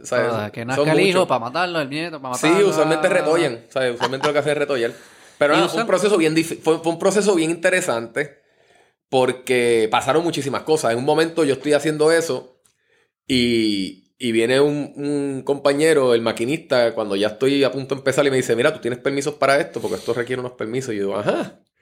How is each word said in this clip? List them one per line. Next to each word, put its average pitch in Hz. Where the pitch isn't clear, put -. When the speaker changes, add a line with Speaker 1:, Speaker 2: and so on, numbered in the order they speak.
Speaker 1:
¿sabes? 123
Speaker 2:
Ah, 107
que -
Speaker 1:
Son 117
Speaker 2:
nazca 143
el -
hijo 185
Speaker 1:
muchos. 180
Speaker 2:
pa' 131
matarlo, 160
el 139
nieto 160
pa' 127
Speaker 1:
Sí, 127
Speaker 2:
matarlo, 190
Speaker 1:
usualmente 156
Speaker 2:
ah. 180
Speaker 1:
retollan, 156
¿sabes? 127
Usualmente 131
lo 147
que 147
hacen 147
es 143
retollar. 131
Pero 147
Speaker 2:
<laughs> -
Y -
Speaker 1:
nada, 185
fue 160
un -
Speaker 2:
usan 233
Speaker 1:
proceso 196
bien 156
difí-, 160
fue, 160
fue 165
un 165
proceso 196
bien 160
interesante 151
porque 123
pasaron 123
muchísimas 135
cosas. 156
En 117
un 127
momento 160
yo 135
estoy 147
haciendo 156
eso 156
y... 113
y 123
viene 117
un, 147
un 143
compañero, 143
el 117
maquinista, 117
cuando 104
ya 101
estoy 135
a 123
punto 135
de 135
empezar 143
y 139
me 131
dice, 127
"Mira, 139
tú -
tienes 123
permisos 139
para 139
esto -
porque 101
esto 117
requiere 123
unos 123
permisos". 120
Y 104
yo 98
digo, 98
"Ajá". 202